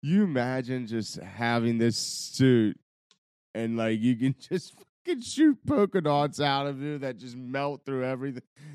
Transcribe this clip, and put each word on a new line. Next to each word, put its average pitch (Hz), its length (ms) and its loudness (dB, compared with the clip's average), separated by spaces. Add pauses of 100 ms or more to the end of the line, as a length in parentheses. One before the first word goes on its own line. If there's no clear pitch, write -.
you 180 200 4
imagine 127 600 -2
just 110 340 -6
having 117 600 0
this 113 180 2
suit 120 800 2 (800)
and, 113 220 -4
like, 110 220 0
you 123 160 2
can 131 220 -2
<laughs> - 140 -14
just - 240 -6
fucking - 460 -8
shoot 294 440 2
polka 208 360 0
dots 147 380 0
out 139 280 2
of 139 140 -6
you 147 180 -6
that 131 180 -6
just 123 180 -16
melt 135 500 -6
through 131 180 -4
everything. 127 400 -6 (320)